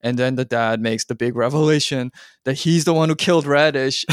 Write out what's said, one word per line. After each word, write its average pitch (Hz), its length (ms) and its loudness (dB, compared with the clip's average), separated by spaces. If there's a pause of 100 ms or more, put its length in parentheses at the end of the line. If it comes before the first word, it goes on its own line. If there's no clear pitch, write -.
And 123 160 -2
then 127 180 0
the 127 80 -2
dad 113 360 0
makes 113 240 -2
the 123 100 -6
big 120 220 -4
revelation 143 720 0 (340)
that 135 100 -2
he's 165 300 0
the 175 100 2
one 160 140 2
who 160 80 0
killed 160 300 0
Radish. 143 680 0